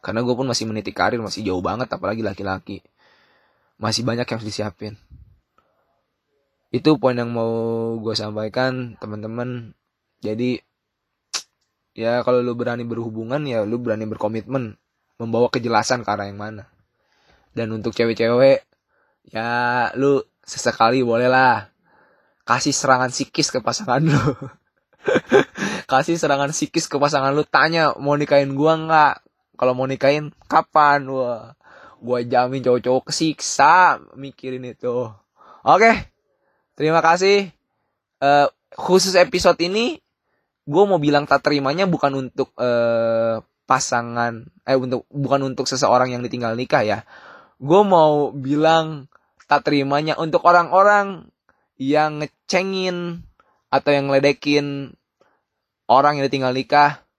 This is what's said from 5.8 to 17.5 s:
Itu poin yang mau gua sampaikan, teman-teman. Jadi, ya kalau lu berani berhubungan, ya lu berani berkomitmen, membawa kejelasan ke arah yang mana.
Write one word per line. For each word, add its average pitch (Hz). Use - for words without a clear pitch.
Itu 131
poin 127
yang 120
mau 113
gua 110
sampaikan, 110
teman-teman. 113
Jadi, 117
ya 117
kalau 123
lu 120
berani 120
berhubungan, 117
ya 117
lu 110
berani 110
berkomitmen, 110
membawa 117
kejelasan 117
ke 104
arah 101
yang 101
mana. 107